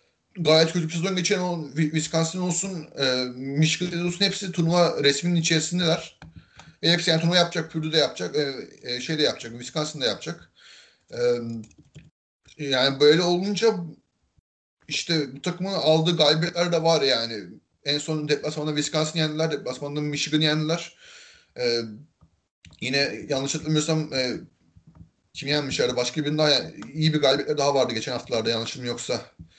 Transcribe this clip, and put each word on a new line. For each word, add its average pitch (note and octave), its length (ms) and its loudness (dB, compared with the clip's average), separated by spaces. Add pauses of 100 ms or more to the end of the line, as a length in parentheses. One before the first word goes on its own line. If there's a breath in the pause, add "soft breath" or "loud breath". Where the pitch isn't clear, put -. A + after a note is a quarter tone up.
(380 soft breath)
gayet D#3+ 340 6
kötü E3 160 -2
bir D#3+ 40 -6
sezon F3+ 240 -2
geçiren F3 240 0
o F3+ 160 -2
Wi-, D3+ 360 -2
Wisconsin D#3+ 480 -2
olsun, F3+ 480 -4 (100)
e, B2+ 260 2 (100)
Michigan D3+ 560 0
State E3+ 140 -4
olsun F3 200 0
hepsi F#3+ 280 -4
turnuva E3 520 2
resminin E3+ 360 2
içerisindeler. E3 800 0 (600 loud breath)
Ve E3 100 4
hepsi E3 180 0
yani D#3+ 100 4
turnuva E3+ 160 2
yapacak, F3 360 0
Purdue D#3 200 -4
de D#3+ 40 2
yapacak, C#3 400 0
e, C#3+ 180 -2 (280)
e, B2 180 -8
şey D#3 180 -4
de D3+ 40 2
yapacak, A#2 300 -2
Wisconsin C#3+ 480 -6
de B2+ 60 -2
yapacak. - 440 -6 (600 soft breath)
E, A2+ 80 -10 (1400)
yani C3+ 420 0
böyle D#3 220 8
olunca F#3+ 520 2 (1120)
işte D3 480 -2
bu C3+ 60 -16
takımın F3+ 300 -4
aldığı D#3+ 440 4
galibiyetler E3+ 560 2
de D#3+ 100 2
var E3 200 4
yani. A#2 320 0 (500)
En D3 140 -2
son D#3 300 -4
deplasmanda D3+ 420 -2
Wisconsin D#3 480 -2
yendiler, D#3 320 0
deplasmanda C#3+ 500 -6
Michigan D3 400 0
yendiler. D#3 560 0 (600 loud breath)
E, A#2+ 240 0 (1000)
yine B2 480 -2
yanlış C#3 260 -2
hatırlamıyorsam, D#3 580 0
e, B2+ 200 -2 (1000)
kim C3+ 140 -8
yenmişlerdi? C3+ 480 0
Başka B2 280 -2
birinin D3+ 140 -2
daha D3+ 120 4
yani, C3 240 0 (200)
iyi D#3 200 2
bir D3+ 60 2
galibiyetleri C#3+ 380 2
daha C#3+ 160 2
vardı B2 200 2
geçen A2+ 180 -4
haftalarda A#2 380 -2
yanlışım A#2 340 -4
yoksa. A#2+ 360 -4 (380 soft breath)